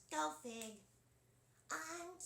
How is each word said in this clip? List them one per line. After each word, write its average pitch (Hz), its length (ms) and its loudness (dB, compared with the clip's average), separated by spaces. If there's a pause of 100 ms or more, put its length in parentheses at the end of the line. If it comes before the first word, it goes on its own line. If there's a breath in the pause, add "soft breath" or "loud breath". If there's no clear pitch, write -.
(120)
go 302 200 6 (120)
fig. 226 300 -4 (1000)
I'm 330 420 -2 (120)